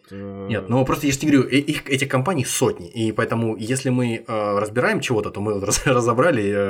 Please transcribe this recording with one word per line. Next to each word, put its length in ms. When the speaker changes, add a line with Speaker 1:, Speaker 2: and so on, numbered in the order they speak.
Speaker 1:
э, 360
Speaker 2:
Нет, 200
ну 160
просто 220
я 60
же 60
тебе 140
говорю, 180
э, 80
их, 320
этих 180
компаний 360
сотни, 440
и 240
поэтому, 440
если 340
мы, 360
э, 320
разбираем 420
чего-то, 300
то 100
мы 140
вот 100
<laughs> 40
раз-, 180
разобрали, 680